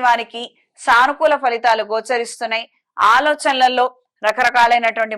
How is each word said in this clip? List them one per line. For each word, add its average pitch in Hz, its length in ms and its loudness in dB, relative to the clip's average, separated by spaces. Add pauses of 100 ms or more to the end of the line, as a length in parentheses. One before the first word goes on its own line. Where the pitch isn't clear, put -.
వారికి 233 360 -2 (420)
సానుకూల 285 580 2
ఫలితాలు 233 480 0
గోచరిస్తున్నాయి. 226 720 -6 (500)
ఆలోచనలలో 262 720 0 (420)
రకరకాలైనటువంటి 233 920 0